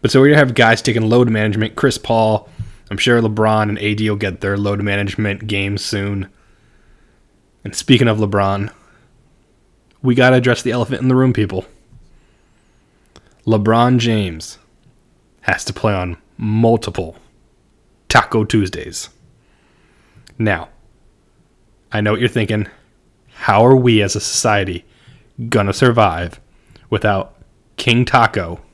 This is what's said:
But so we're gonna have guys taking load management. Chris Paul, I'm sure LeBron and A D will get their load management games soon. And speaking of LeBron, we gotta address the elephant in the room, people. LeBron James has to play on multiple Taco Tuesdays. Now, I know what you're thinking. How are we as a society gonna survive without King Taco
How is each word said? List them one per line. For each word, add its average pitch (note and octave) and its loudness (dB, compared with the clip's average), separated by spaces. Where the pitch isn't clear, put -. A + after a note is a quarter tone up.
But A2+ -2
so C3 4
we're C#3 6
gonna D3 4
have B2+ 2
guys A2+ 4
taking A2 0
load A#2+ 4
management. G#2+ -2
Chris - 0
Paul, A2 0
I'm G2+ -8
sure A#2+ 2
LeBron G#2+ 0
and G#2+ -4
A G#2 -2
D G#2+ -2
will G#2 0
get G2 -6
their G2+ -4
load G2+ -4
management G2+ -4
games G2+ -4
soon. G2 -6
And G2 -10
speaking A#2+ 2
of G#2+ 0
LeBron, G2+ -2
we B2+ 2
gotta B2+ 6
address B2 2
the B2+ -4
elephant A#2+ -4
in C3 0
the B2+ 4
room, C3 2
people. G2 -4
LeBron A2+ 2
James G#2 -4
has - -4
to - -8
play G#2+ -2
on F2+ -4
multiple A2 -2
Taco A2 0
Tuesdays. - -4
Now, G2+ -2
I G#2+ -4
know G#2 0
what G#2 -2
you're A#2+ 0
thinking. G#2+ -2
How G#2+ 2
are C3 8
we B2 4
as G2 -2
a G#2 -4
society F#2+ -2
gonna G2 0
survive G2 2
without G2+ -2
King A#2+ 0
Taco G2+ 0